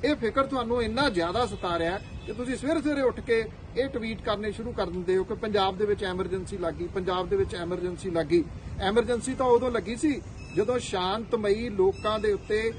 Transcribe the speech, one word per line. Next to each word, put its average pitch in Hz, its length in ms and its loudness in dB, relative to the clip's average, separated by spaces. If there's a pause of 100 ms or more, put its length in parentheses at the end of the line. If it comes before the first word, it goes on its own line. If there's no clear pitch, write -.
ਇਹ 294 100 4
ਫਿਕਰ 233 300 2
ਤੁਹਾਨੂੰ 247 380 0
ਇੰਨਾ 240 260 2
ਜ਼ਿਆਦਾ 185 360 0
ਸਤਾ 185 340 -2
ਰਿਹਾ 170 180 0 (280)
ਕਿ 220 80 -8
ਤੁਸੀਂ 247 240 -4
ਸਵੇਰੇ 311 240 0
ਸਵੇਰੇ 285 200 0
ਉੱਠ 247 180 2
ਕੇ 226 240 2 (340)
ਇਹ 262 120 2
ਟਵੀਟ 220 320 -4
ਕਰਨੇ 214 300 -2
ਸ਼ੁਰੂ 226 200 -6
ਕਰ 196 180 -2
ਦਿੰਦੇ 180 280 2
ਹੋ 185 60 2
ਕਿ 208 120 -4
ਪੰਜਾਬ 196 420 2
ਦੇ 208 80 0
ਵਿੱਚ 202 180 0
ਐਮਰਜੈਂਸੀ 185 540 -4
ਲੱਗ 170 160 -2
ਗਈ, 170 140 -6
ਪੰਜਾਬ 185 420 -2
ਦੇ 196 60 2
ਵਿੱਚ 196 200 0
ਐਮਰਜੈਂਸੀ 175 540 -4
ਲੱਗ 165 160 0
ਗਈ। 165 180 6 (380)
ਐਮਰਜੈਂਸੀ 226 520 2
ਤਾਂ 262 120 0
ਉਦੋਂ 247 260 6
ਲੱਗੀ 220 240 -2
ਸੀ 277 260 0 (340)
ਜਦੋਂ 214 240 2
ਸ਼ਾਂਤਮਈ 214 880 0
ਲੋਕਾਂ 202 500 2
ਦੇ 208 140 2
ਉੱਤੇ 220 460 0